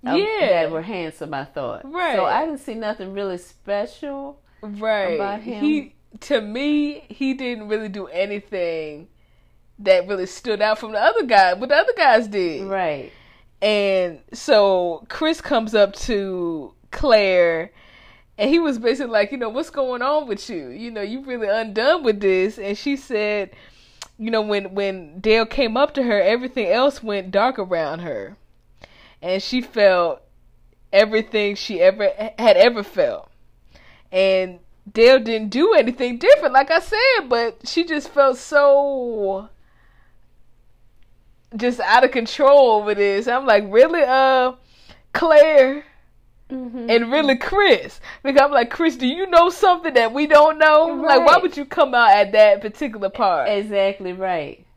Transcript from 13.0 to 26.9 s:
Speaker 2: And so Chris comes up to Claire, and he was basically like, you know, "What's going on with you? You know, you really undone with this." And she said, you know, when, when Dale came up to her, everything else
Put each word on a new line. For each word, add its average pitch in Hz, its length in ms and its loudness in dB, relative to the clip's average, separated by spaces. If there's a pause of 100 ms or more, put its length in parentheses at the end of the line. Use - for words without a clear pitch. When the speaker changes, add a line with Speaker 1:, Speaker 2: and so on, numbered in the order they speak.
Speaker 2:
And 190 580 -2 (140)
so 185 760 0
Chris 320 320 -4
comes 226 340 -4
up 202 200 4
to 180 800 -6 (180)
Claire, 185 800 0 (680)
and 233 120 -2
he 339 100 2
was 285 180 -2
basically 240 360 -4
like, 208 180 0
you 269 60 -10
know, 240 120 -6
"What's 247 200 -8
going 254 320 -6
on 285 260 -2
with 208 220 -10
you? 160 200 -10
You 220 220 -14
know, 214 100 -10
you 220 200 -10
really 247 260 -8
undone 220 560 -2
with 214 160 0
this." 196 400 0
And 202 180 -8
she 277 200 -6
said, 208 540 -6 (680)
you 220 100 -8
know, 220 120 -2
when, 202 340 -4
when 190 460 -8
Dale 220 240 2
came 226 320 -2
up 294 160 0
to 269 100 -2
her, 214 180 0
everything 240 460 0
else 254 340 0